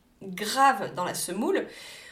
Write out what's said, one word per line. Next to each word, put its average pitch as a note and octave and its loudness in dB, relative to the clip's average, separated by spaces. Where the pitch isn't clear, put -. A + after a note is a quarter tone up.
grave G#3 2
dans F3+ -2
la E3+ -2
semoule. A#3 -2